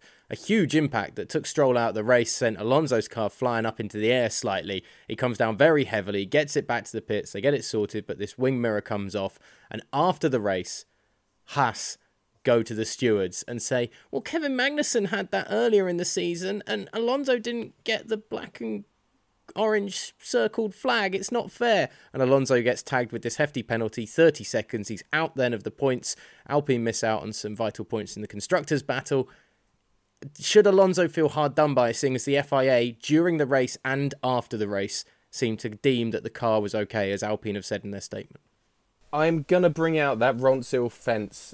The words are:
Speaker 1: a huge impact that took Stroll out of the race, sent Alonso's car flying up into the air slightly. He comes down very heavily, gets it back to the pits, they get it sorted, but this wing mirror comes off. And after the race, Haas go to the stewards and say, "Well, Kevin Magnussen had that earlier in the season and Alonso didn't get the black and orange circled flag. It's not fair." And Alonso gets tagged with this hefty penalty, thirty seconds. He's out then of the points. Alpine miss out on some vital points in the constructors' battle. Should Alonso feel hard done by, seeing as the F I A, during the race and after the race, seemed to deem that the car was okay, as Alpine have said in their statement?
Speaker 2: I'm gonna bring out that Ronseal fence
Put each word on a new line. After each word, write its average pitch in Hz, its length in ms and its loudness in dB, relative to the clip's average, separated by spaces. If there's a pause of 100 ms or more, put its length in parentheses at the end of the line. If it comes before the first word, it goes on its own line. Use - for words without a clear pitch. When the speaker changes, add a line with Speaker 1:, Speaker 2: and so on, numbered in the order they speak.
(300)
Speaker 1:
a 113 60 -8
huge 190 400 2
impact 139 400 0
that 101 140 -8
took - 160 -4
Stroll 131 320 4
out 117 120 2
of 98 60 -2
the 107 80 -2
race, 120 300 4
sent 110 260 0
Alonso's 123 480 2
car 107 220 -2
flying 117 360 0
up 110 140 -4
into 107 180 -8
the 107 140 4
air 123 180 2
slightly. 95 540 -4 (240)
He 113 80 -6
comes 123 220 -2
down 113 180 2
very 147 300 6
heavily, 101 400 -2
gets 143 320 0
it 135 100 0
back 117 180 -2
to - 60 -12
the 107 100 -6
pits, - 300 -4
they 107 80 -8
get 139 140 2
it 131 100 -2
sorted, 104 420 -2
but - 120 -8
this 101 200 -8
wing 127 240 0
mirror 107 200 0
comes 101 340 -6
off. 98 240 -4 (300)
And 113 120 -10 (120)
after 160 340 2
the 127 140 0
race, 95 440 -4 (600)
Haas - 520 -2 (460)
go 120 200 4
to 113 100 -8
the 110 120 -2
stewards 101 640 0
and 120 140 -8
say, 123 280 -2 (200)
"Well, 254 120 -4
Kevin 302 320 -4
Magnussen 262 540 0
had 196 240 -4
that 196 180 -2
earlier 208 380 4
in 175 100 -2
the 180 80 -2
season 180 600 -4
and 208 240 -6
Alonso 247 460 0
didn't 233 460 -8
get 220 240 -4
the 220 100 -2
black - 420 -12
and 214 240 -8 (680)
orange 208 640 -2
circled 220 560 0
flag. 220 400 0
It's 190 180 -4
not 233 200 -2
fair." 208 380 2 (240)
And 131 100 0
Alonso 131 380 6
gets 117 200 2
tagged 123 300 -2
with 117 100 -6
this - 140 -4
hefty 143 260 -2
penalty, 113 440 -4
thirty 151 400 4
seconds. 107 420 -4
He's 104 240 -10
out 156 240 -2
then 123 180 2
of 104 100 -6
the 104 80 -6
points. - 440 0 (320)
Alpine 135 380 2
miss 113 180 0
out 110 180 0
on 107 120 -8
some 107 220 -8
vital 107 280 -4
points 107 320 -6
in 107 60 -10
the 104 80 -8
constructors' 143 520 -2
battle. 131 480 -2 (1120)
Should 208 260 0
Alonso 190 420 4
feel 156 220 0
hard 147 240 -2
done 151 200 2
by, 120 180 2
seeing 131 240 -2
as 123 100 -6
the 139 120 0
F 143 160 -2
I 135 100 2
A, 123 400 2
during 165 340 2
the 147 80 0
race 127 400 2
and 139 380 -2
after 127 340 0
the 104 100 -2
race, 101 380 -4 (240)
seemed 113 300 -2
to 117 100 -6
deem 117 420 2
that 107 120 -4
the - 60 -8
car 110 300 2
was 104 140 -2
okay, 104 380 -2
as 98 100 -2
Alpine 107 340 -4
have 98 100 -8
said 101 180 -6
in 101 80 -10
their 98 100 -10
statement? - 400 -12 (720)
Speaker 2:
I'm 156 300 2
gonna 180 260 4
bring 160 300 2
out 135 200 2
that 120 180 2
Ronseal 127 520 2
fence - 640 -4